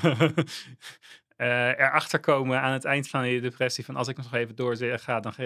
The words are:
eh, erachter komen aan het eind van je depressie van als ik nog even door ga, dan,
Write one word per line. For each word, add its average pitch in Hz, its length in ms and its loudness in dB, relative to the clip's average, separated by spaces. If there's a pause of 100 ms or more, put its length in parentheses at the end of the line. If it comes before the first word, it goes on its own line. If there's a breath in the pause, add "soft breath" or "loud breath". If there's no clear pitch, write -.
(1400 loud breath)
eh, 123 320 2
erachter 139 520 2
komen 131 400 2
aan 135 120 2
het 131 120 -2
eind 139 240 0
van 127 200 0
je 123 120 0
depressie 123 440 -2
van - 120 -10
als 123 120 -2
ik 135 80 -6
nog 123 180 -8
even 117 220 -2
door 123 200 0
ga, 120 440 -2
dan, 107 140 -8 (120)